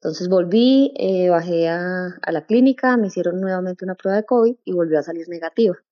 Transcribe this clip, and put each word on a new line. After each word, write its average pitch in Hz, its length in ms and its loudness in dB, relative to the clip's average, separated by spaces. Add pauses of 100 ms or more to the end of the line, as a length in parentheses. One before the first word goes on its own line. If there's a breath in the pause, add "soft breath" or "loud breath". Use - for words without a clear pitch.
Entonces 160 280 -6
volví, 233 680 4
eh, 185 320 0
bajé 170 400 0
a, 180 380 -6 (160)
a - 80 -8
la 156 160 -4
clínica, 254 500 2
me 214 120 0
hicieron 180 320 -4
nuevamente 185 440 -6
una 185 120 -8
prueba 196 220 -2
de 214 60 -2
covid 240 300 2 (100)
y 190 80 -8
volvió 165 280 0
a - 20 -8
salir 165 260 -10
negativa. 175 460 0 (180)